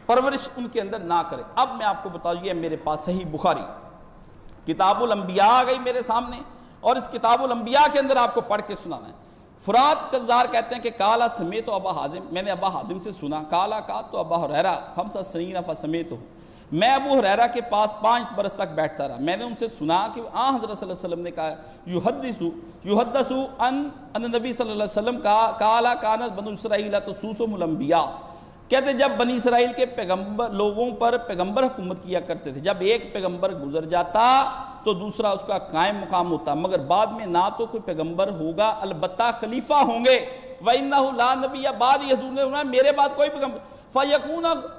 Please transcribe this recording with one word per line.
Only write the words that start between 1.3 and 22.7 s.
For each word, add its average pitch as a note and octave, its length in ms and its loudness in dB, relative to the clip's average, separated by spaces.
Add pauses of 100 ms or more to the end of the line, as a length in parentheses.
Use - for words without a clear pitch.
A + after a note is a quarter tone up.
अब C4 180 2
मैं A3 100 -4
आपको G3 240 -2
बता E3+ 240 -4
दूँ, F3 100 -8
ये F#3+ 100 -2
मेरे E3 240 -4
पास D#3 220 -4
सही F3+ 260 -4
बुखारी D#3 400 -2 (1000)
किताबुल G3+ 460 2
अंबिया G3 340 2
आ B3 180 8
गई C4 160 0
मेरे B3 220 -2
सामने, A#3+ 380 -2 (440)
और B3+ 140 4
इस B3 100 -8
किताबुल A#3+ 440 2
अंबिया A#3+ 360 4
के C#4+ 120 2
अंदर C4+ 180 4
आपको A#3 260 2
पढ़ G#3 180 0
के G3+ 140 -8
सुनाना D#3+ 320 -12
है। - 60 -18 (520)
फुरात C#4 500 4
कज़्ज़ार A#3+ 320 4
कहते A3+ 280 -2
हैं A#3+ 80 -8
कि A3+ 80 -2
काला A3+ 360 4
समेत G#3+ 420 -4
अबा F#3+ 220 -2
हाजिम, D#3 400 -6
मैंने G3 200 -2
अबा F#3+ 180 0
हाजिम F3+ 300 -6
से G#3 120 -10
सुना, D3+ 300 -6 (100)
काला G#3 300 0
का G#3 200 -6
तो G3+ 160 -10
अबा E3+ 200 0
हुरैरा, E3 360 0 (220)
खमसा G3+ 260 -6
सनीना F#3 400 -6
फ़ F3 120 -6
समेत D#3+ 380 -4
हो, - 80 -12 (540)
मैं G3 180 4
अबू C4+ 240 2
हुरैरा G#3+ 320 6
के A#3+ 160 -2
पास G#3 300 0 (100)
पाँच A#3 240 2 (100)
बरस G3 200 -2
तक F#3+ 180 -2
बैठता D3+ 300 -2
रहा। B2+ 140 -8
मैंने F#3 260 -2
उनसे A#3 240 -6
सुना E3 280 0 (120)
कि A#3 120 -10
आ A3+ 240 -2
हज़रत A3 320 -2
सल्लल्लाहु G#3 80 -8
अलैहि F3+ 140 -8
वसल्लम E3+ 200 -6
ने F3 120 -8
कहा, D#3+ 180 -4 (380)
युहद्दिसु, G3+ 640 -2 (340)